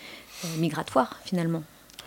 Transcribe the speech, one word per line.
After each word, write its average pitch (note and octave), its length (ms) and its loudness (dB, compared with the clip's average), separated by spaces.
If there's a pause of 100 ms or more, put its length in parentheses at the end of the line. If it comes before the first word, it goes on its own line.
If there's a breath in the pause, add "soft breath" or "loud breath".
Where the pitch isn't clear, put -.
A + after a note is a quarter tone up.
(440 loud breath)
euh, E3+ 120 -4
migratoires, D#3+ 680 2
finalement. E3 380 0 (440 loud breath)